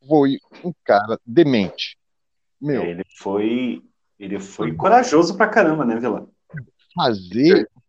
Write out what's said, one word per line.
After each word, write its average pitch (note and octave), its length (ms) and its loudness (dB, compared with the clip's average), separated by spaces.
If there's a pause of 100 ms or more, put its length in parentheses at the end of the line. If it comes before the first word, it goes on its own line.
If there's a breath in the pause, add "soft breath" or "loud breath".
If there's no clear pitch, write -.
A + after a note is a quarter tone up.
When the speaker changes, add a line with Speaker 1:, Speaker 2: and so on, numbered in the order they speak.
Speaker 1:
foi C#3 320 2 (260)
um F3 80 -8 (120)
cara G#2+ 420 0
demente. A#2+ 720 0 (600)
Meu. C3 240 -4
Speaker 2:
Ele F2 180 -8 (160)
foi, A2 640 -4 (360)
ele G2 200 -10
foi - 360 -8
corajoso F#3+ 640 2
pra G#3+ 120 2
caramba, D#3 360 0
né, A#2 140 -2
Vila? G#2+ 300 -6 (680)
Speaker 1:
Fazer A#2+ 800 2
O - 140 -20